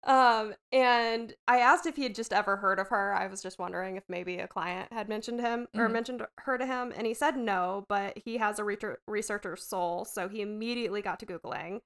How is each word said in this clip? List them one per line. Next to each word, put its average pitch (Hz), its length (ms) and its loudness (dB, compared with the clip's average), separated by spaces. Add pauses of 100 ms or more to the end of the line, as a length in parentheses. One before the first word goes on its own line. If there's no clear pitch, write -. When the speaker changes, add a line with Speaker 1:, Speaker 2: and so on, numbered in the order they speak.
Speaker 1:
Um, 233 500 6 (160)
and 233 640 4 (140)
I 247 100 8
asked 269 260 8
if 330 120 -2
he 285 80 0
had 226 100 -2
just 226 180 -4
ever 202 240 4
heard 196 220 2
of 196 100 -2
her. 202 240 2
I 190 140 0
was 190 160 -10
just 185 160 -10
wondering 185 380 -4
if 196 120 -10
maybe 180 300 -6
a 185 80 -6
client 180 460 -6
had 220 160 -6
mentioned 233 320 -4
him 240 340 -2
or 226 100 2
Speaker 2:
Mm-hmm. 226 80 2
Speaker 1:
mentioned 233 300 -4 (200)
her 262 160 -2
to 254 60 -2
him. 254 320 -4
And 220 120 -2
he 226 60 -2
said 294 220 2
no, 196 520 0
but 202 360 -2
he 233 140 -6
has 214 220 0
a 208 40 -2
re-, 202 120 -2 (320)
researcher's 208 560 -4
soul. 175 400 -2
So 185 240 -6
he 208 140 -6
immediately 214 600 -4
got 185 180 -4
to 220 60 -14
Googling. 165 600 -8